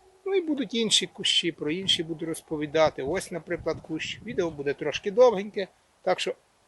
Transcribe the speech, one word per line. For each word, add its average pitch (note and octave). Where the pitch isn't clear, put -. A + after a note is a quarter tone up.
Ну G4
і G4
будуть C#4
інші A3
кущі, -
про D3+
інші F3+
буду D#3+
розповідати. D#3
Ось, D#3+
наприклад, E3
кущ. -
Відео F3
буде C#3+
трошки D3+
довгеньке, G3+
так F#3
що -